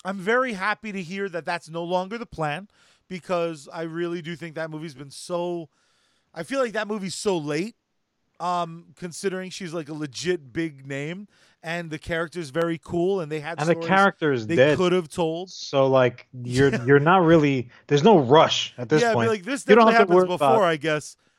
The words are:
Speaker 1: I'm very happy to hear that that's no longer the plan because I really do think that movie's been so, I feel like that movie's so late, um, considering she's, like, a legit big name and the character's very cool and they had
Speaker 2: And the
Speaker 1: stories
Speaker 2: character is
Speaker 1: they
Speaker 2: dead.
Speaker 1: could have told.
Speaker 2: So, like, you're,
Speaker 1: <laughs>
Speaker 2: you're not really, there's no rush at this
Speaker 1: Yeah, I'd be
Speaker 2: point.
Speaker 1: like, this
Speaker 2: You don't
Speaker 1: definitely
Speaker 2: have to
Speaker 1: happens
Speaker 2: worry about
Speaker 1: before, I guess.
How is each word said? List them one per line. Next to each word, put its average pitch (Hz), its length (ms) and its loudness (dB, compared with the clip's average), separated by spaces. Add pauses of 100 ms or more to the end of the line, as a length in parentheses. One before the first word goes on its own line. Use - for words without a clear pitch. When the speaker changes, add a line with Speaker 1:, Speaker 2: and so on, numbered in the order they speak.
Speaker 1:
I'm 196 140 -8
very 240 340 -2
happy 208 400 -6
to 190 100 -8
hear 196 260 -8
that 165 160 -10
that's 175 240 -8
no 165 140 -10
longer 185 360 -6
the 233 80 -14
plan 156 420 -8 (400)
because 170 640 -6
I 165 100 -10
really 170 400 -8
do 165 140 -10
think 160 180 -14
that 160 160 -8
movie's 156 240 -12
been 139 160 -18
so, 175 580 -8 (640)
I 165 120 -14
feel 269 160 -4
like 240 140 -4
that 214 120 -4
movie's 196 300 -8
so 196 200 -2
late, 156 380 -6 (680)
um, 170 460 -6 (100)
considering 185 540 -8
she's, 170 240 -12
like, 156 140 -8
a 156 60 -12
legit 147 580 -6
big 143 340 -8
name 151 420 -10 (360)
and 165 260 -8
the 156 80 -8
character's 165 520 -8
very 165 320 -2
cool 180 380 -2
and 151 100 -8
they 156 80 -6
had 151 220 -10
Speaker 2:
And 156 80 -2
the 170 60 4
Speaker 1:
stories 165 140 -6
Speaker 2:
character 185 440 2
is 113 160 -2
Speaker 1:
they 165 80 -2
Speaker 2:
dead. 151 200 6
Speaker 1:
could 180 160 2
have 180 160 0
told. 170 420 -6
Speaker 2:
So, - 360 0
like, 127 400 2 (160)
you're, 123 320 2
Speaker 1:
<laughs> 120 120 -4
Speaker 2:
you're 139 120 8
not 170 240 4
really, 147 460 4 (180)
there's 147 160 2
no 202 160 8
rush 143 600 4
at 123 100 -10
this 156 140 2
Speaker 1:
Yeah, 233 80 2
I'd - 20 2
be - 40 0
Speaker 2:
point. 117 140 2
Speaker 1:
like, 196 140 -2
this 240 240 -6
Speaker 2:
You 208 80 8
don't 226 100 8
Speaker 1:
definitely 226 60 6
Speaker 2:
have 226 160 6
to 170 60 -2
Speaker 1:
happens - 20 8
Speaker 2:
worry 180 180 4
about 143 200 2
Speaker 1:
before, 208 100 4
I 165 120 2
guess. 151 400 -4 (220)